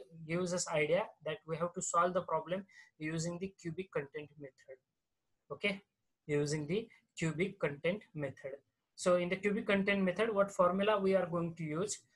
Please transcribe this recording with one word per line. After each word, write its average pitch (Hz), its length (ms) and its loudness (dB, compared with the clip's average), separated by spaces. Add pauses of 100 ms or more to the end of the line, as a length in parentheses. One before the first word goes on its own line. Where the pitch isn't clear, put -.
(280)
gives 175 240 0
us 180 160 -2
idea 165 360 2 (200)
that 156 220 -4
we 160 100 -4
have 175 180 -4
to 190 80 -6
solve 175 320 2
the 180 80 0
problem 165 420 -4 (340)
using 165 420 -4
the 196 200 -8
cubic 170 320 -8
content 147 360 -6 (100)
method. 135 400 -18 (720)
Okay, 196 300 -4 (440)
using 147 400 0
the 208 220 -2 (300)
cubic 160 400 -2
content 165 440 -2 (120)
method. 139 400 -8 (400)
So 180 220 4
in 175 120 2
the 190 80 0
cubic 202 300 0
content 196 360 4
method, 190 300 2
what 196 200 2
formula 196 480 4
we 190 160 4
are 180 100 2
going 170 280 -2
to 165 100 -8
use? 156 340 -4 (180)